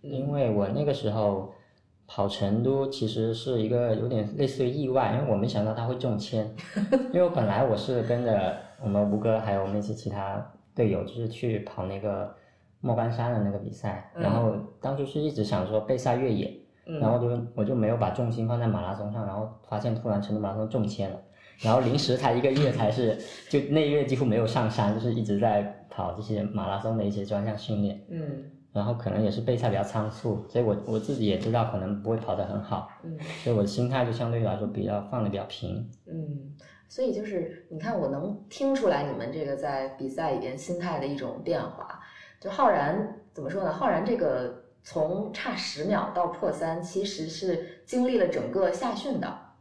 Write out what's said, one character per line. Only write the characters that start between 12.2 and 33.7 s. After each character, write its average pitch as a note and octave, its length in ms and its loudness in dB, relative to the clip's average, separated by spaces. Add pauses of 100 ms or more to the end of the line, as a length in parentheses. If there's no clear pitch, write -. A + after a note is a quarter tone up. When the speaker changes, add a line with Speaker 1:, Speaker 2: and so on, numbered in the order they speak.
Speaker 2:
莫 A#2+ 160 0
干 A2+ 160 2
山 A#2+ 200 0
的 A2 80 2
那 G2+ 120 2
个 G2 60 -4
比 - 120 -6
赛， F#2 460 -6
Speaker 1:
嗯。 E3+ 60 -4
Speaker 2:
然 G2+ 100 2
后 A2+ 200 4 (280)
当 C#3 160 -2
初 C#3 100 -2
是 D3 140 -4
一 D3+ 100 0
直 G#2+ 140 0
想 G2+ 240 0
说 G#2+ 120 2
备 B2+ 160 0
赛 A#2+ 200 2
越 B2+ 160 2
野， G2 200 0 (340)
Speaker 1:
嗯。 D#3+ 120 -6
Speaker 2:
然 A2 100 2
后 A#2+ 100 4
就， A#2+ 220 0 (140)
我 G#2+ 100 0
就 B2 120 0
没 A2 100 4
有 A#2+ 100 2
把 G2+ 140 2
重 A#2+ 200 0
心 A2+ 180 -2
放 A#2+ 100 0
在 A#2+ 80 2
马 F#2+ 160 2
拉 F#2 100 -4
松 G#2 200 -6
上， G#2+ 120 -4
然 G2 80 -4
后 G#2+ 160 -4 (200)
发 G#2+ 100 -4
现 A2+ 160 0
突 A2+ 140 -4
然 G2+ 120 2
成 G#2 140 -2
都 G#2+ 60 0
马 G2+ 100 -2
拉 G2+ 60 -4
松 A2 120 -2
中 A2+ 160 0
签 G2 240 -2
了， - 80 -8 (440)
然 A2+ 120 4
后 B2+ 60 8
临 B2+ 180 4
时 B2+ 200 2
才 B2 160 2
一 A#2+ 80 4
个 C#3 100 4
月 C#3 220 4
才 G#2+ 180 2
是， A#2 260 2 (320)
就 C#3+ 120 4 (100)
那 D3+ 160 6
一 C#3+ 60 2
月 D3 120 4
几 B2+ 120 2
乎 C3+ 80 2
没 A2 100 4
有 A#2 100 4
上 A#2 240 2
山， G#2 240 4
就 A2 60 0
是 A#2 160 0
一 A2+ 80 0
直 G2+ 160 0
在 G#2 500 2
跑 F2+ 260 -4
这 G2 60 -8
些 G#2+ 220 -2
马 G2+ 240 -2
拉 G2 140 -2
松 A2+ 160 0
的 G#2 80 0
一 G2+ 60 2
些 G2+ 140 -2
专 G2+ 220 0
项 G#2+ 100 -2
训 G#2 280 -2
练。 - 260 -4
Speaker 1:
嗯。 D3 400 -6 (220)
Speaker 2:
然 G#2 120 0
后 A#2 100 0
可 - 160 -4
能 G2+ 100 2
也 G#2+ 80 4
是 G#2 120 0
备 A#2+ 160 2
赛 A#2 120 0
比 G2+ 60 2
较 G2 80 0
仓 G#2+ 260 -2
促， - 400 -4
所 A#2+ 140 2
以 - 20 4
我， G#2 120 4 (100)
我 A2+ 100 -2
自 A2 200 -2
己 A2 100 2
也 G2 100 4
知 A2 140 -2
道 A2+ 220 4
可 G2+ 60 -2
能 G2+ 220 -2
不 A2+ 80 -4
会 A2+ 80 2
跑 G#2 200 -2
得 G2+ 80 -2
很 G2+ 180 -4
好， - 260 -4 (140)
Speaker 1:
嗯。 E3 160 -10 (240)
Speaker 2:
所 B2 100 0
以 A2 40 4
我 G2+ 60 4
的 G2+ 40 4
心 B2 240 0